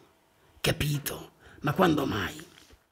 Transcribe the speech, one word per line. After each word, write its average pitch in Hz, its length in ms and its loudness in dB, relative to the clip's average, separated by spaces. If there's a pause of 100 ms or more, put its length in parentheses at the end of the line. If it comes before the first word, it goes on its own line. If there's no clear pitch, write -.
(600)
Capito? - 720 -2 (280)
Ma 143 120 0
quando 151 320 4
mai? 95 400 -4 (460)